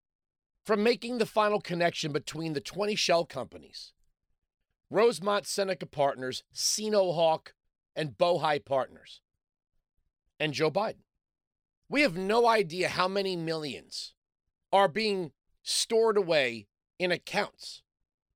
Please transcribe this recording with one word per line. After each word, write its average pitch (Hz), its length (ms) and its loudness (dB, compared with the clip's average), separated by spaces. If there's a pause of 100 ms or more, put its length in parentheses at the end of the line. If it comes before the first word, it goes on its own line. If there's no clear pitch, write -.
(640)
from 208 180 0
making 240 360 -2
the 220 60 2
final 208 360 0
connection 170 500 -2
between 156 400 -6
the 147 80 -4
twenty 208 360 -4
shell 170 280 2
companies, - 680 -14 (960)
Rosemont 202 580 0
Seneca 196 380 -4
Partners, 127 580 -2 (100)
Sinohawk, 180 1000 0 (420)
and 147 220 -6
Bohai 160 460 2
Partners, - 580 -6 (1160)
and 151 160 -2
Joe 156 160 0
Biden. 196 340 -4 (840)
We 262 140 2
have 196 160 2
no 208 280 2
idea 180 440 2
how 180 180 0
many 190 300 -2
millions 156 760 -8 (580)
are 196 160 6
being 190 440 -2 (320)
stored 226 540 2
away 139 500 2 (320)
in 180 120 0
accounts - 720 -4 (540)